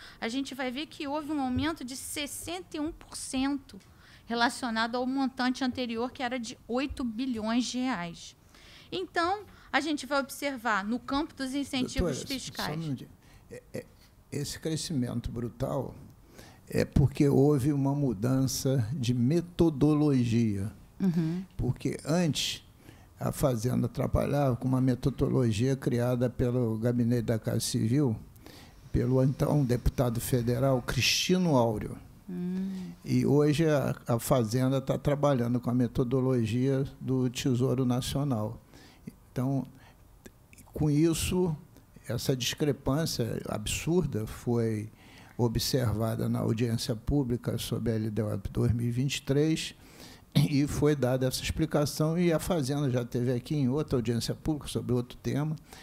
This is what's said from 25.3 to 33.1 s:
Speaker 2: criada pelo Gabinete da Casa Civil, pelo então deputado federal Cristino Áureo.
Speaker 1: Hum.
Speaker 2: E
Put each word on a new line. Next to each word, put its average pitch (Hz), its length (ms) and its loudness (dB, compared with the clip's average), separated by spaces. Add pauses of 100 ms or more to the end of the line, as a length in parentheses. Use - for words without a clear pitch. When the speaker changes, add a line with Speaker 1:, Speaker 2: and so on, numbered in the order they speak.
Speaker 2:
criada 123 540 0
pelo 123 480 0
Gabinete 120 460 2
da 113 160 0
Casa 113 200 0
Civil, 117 560 2 (760)
pelo 123 320 2
então 143 420 2
deputado 120 540 0
federal 123 640 2
Cristino 170 720 2
Áureo. 110 420 2 (320)
Speaker 1:
Hum. 185 640 -6 (120)
Speaker 2:
E 127 220 2